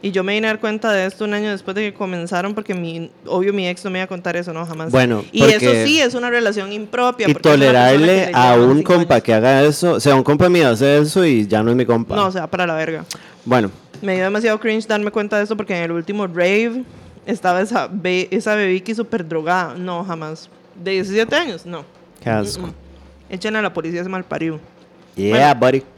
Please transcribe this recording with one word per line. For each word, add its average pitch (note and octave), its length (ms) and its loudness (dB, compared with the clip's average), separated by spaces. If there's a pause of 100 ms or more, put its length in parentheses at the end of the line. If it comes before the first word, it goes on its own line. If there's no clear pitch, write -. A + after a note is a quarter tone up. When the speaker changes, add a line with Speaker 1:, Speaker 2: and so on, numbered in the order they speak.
Speaker 1:
Y G3+ 120 -6
yo F#3 120 -2
me G3 80 -2
vine G#3+ 140 -2
a A3 40 0
dar G#3+ 100 -4
cuenta G#3+ 320 -2
de F#3+ 140 0
esto F#3+ 180 -8
un G#3 100 -4
año G#3 160 -4
después F#3+ 240 -8
de G#3+ 160 -4
que - 40 -20
comenzaron, F#3 600 -6
porque G#3 180 -8
mi, E3 380 -8 (160)
obvio F#3+ 260 0
mi F#3+ 160 -2
ex F3+ 160 -8
no G3 60 -6
me F#3 80 -4
iba F#3 60 -4
a F#3 40 -12
contar F3+ 280 -8
eso, F3 180 -6
no, E3 100 -8
jamás. D#3+ 260 -8
Speaker 2:
Bueno, B2 400 2
Speaker 1:
Y A#2+ 120 0
eso A3 160 8
Speaker 2:
porque A2+ 280 2
Speaker 1:
sí D#4 140 2
es B3 140 2
una B3 160 -4
relación G#3 420 -2
impropia, A#3 560 -2
Speaker 2:
y D3+ 60 4
Speaker 1:
porque - 160 2
es D3 60 6
una C#3 100 4
persona B2 240 6
Speaker 2:
tolerarle D3 160 4 (200)
Speaker 1:
que F3+ 60 -6
le - 60 -6
Speaker 2:
a B2 40 6
Speaker 1:
lleva B2 120 6
Speaker 2:
un A#2+ 140 8
Speaker 1:
veinticinco D#3 260 4
Speaker 2:
compa E3+ 220 2
Speaker 1:
años. A2 80 0
Speaker 2:
que A2+ 100 2
haga C3 300 4
eso, D#3 280 2
o A#2 80 0
sea, C#3+ 140 4
un C3+ 80 4
compa D3+ 260 2
mío E3+ 220 4
hace C#3 280 4
eso D3+ 280 2
y A2+ 200 2
ya G#2+ 160 0
no A2+ 100 2
es B2 40 2
mi B2+ 80 2
compa. A#2 320 0
Speaker 1:
No, G3+ 120 2
o F#3 40 -4
sea, F3 140 -6
para F3+ 200 -4
la E3 80 -4
verga. D#3+ 300 -6 (400)
Speaker 2:
Bueno. A#2 260 2 (300)
Speaker 1:
Me G3 140 -4
dio F#3 80 -2
demasiado G#3+ 380 0
cringe A3 260 -2
darme G#3 240 -2
cuenta G#3 280 -4
de G#3 40 0
esto G#3 140 -4
porque G3 200 -6
en E3+ 60 -4
el E3 80 -4
último F#3 380 -4
rave G#3 560 0 (420)
estaba F3+ 340 -2
esa G#3 300 -2
be-, F3+ 400 -2
esa G#3+ 240 -2
bebiqui F#3+ 400 -2
súper G#3+ 340 -6
drogada. D#3+ 460 -2
No, F3+ 300 -8
jamás. D#3+ 440 -10 (320)
¿De F#3+ 120 -6
diecisiete G3+ 420 -2
años? C#4+ 320 -4
No. E3 180 -12 (380)
Speaker 2:
Qué A#2 80 -4
asco. A2 380 -4
Speaker 1:
Mm-mm. - 40 -14 (560)
Echen G#3+ 280 -6
a G#3+ 60 -2
la F#3 120 -4
policía E3+ 280 -6
ese F#3 60 -8
malparido. D#3+ 520 -8 (560)
Speaker 2:
Yeah, A2+ 380 4
Speaker 1:
Bueno, B2 240 2
Speaker 2:
buddy. C3+ 40 -4 (160)